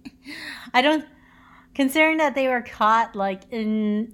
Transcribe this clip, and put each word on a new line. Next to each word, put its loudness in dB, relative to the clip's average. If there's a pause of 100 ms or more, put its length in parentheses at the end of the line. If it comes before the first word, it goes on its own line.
(760)
I 4
don't, 2 (680)
considering 2
that 0
they 0
were 0
caught, 0
like, -4
in, -2